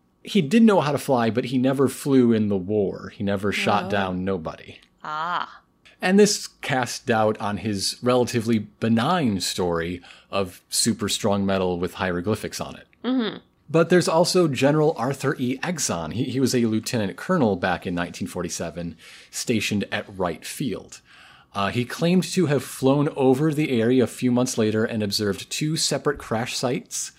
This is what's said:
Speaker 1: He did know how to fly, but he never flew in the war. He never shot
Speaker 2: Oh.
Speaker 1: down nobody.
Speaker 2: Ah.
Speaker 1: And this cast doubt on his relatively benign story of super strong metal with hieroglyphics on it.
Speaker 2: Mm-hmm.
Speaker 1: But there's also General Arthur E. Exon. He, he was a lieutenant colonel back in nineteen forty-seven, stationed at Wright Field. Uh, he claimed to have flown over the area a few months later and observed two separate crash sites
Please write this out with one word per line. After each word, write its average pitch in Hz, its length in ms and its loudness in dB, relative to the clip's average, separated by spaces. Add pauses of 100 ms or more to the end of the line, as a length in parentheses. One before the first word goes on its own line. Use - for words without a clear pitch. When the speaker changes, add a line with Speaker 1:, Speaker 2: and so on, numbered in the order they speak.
(260)
Speaker 1:
He 208 140 2
did 175 220 4
know 208 180 8
how 143 120 2
to 135 40 0
fly, 120 320 2
but 117 180 -2
he 131 120 0
never 135 280 4
flew 127 460 4
in 110 160 2
the 101 80 2
war. 98 580 -2
He - 80 -10
never 101 300 0
shot 101 340 0
Speaker 2:
Oh. 95 40 -6
Speaker 1:
down 92 340 -2
nobody. 92 540 -8 (240)
Speaker 2:
Ah. 160 580 -6 (400)
Speaker 1:
And 185 180 4
this 202 280 4
cast - 580 -4
doubt 110 360 2
on 104 180 -4
his 98 420 -4
relatively 117 600 2
benign 113 800 0
story 87 600 -2 (300)
of 98 400 -4
super 107 400 0
strong 101 340 0
metal 95 340 0
with 87 160 -4
hieroglyphics 90 640 -4
on - 180 -10
it. - 100 -20 (180)
Speaker 2:
Mm-hmm. 233 320 -2 (320)
Speaker 1:
But 160 220 2
there's 180 180 4
also 170 400 4
General 147 480 2
Arthur 135 420 -2
E. 131 200 -4
Exon. 98 560 -4
He, 120 100 -2
he 127 160 -4
was 127 140 2
a 120 120 2
lieutenant 110 500 -2
colonel 127 400 0
back 90 300 -2
in 90 80 -4
nineteen 87 340 -6
forty-seven, 85 680 -8 (340)
stationed 104 600 -2
at 104 160 -6 (120)
Wright 87 260 -4
Field. - 560 -10 (540)
Uh, 98 160 0
he 120 160 -2
claimed 175 380 2
to 180 220 0
have 135 160 0
flown 143 540 2
over 143 360 4
the 135 280 0
area 120 240 4
a - 20 -2
few - 240 -2
months 123 280 0
later 110 260 2
and 113 180 -2
observed 101 480 -2
two 156 260 -4
separate 143 420 -2
crash - 380 -4
sites - 640 -4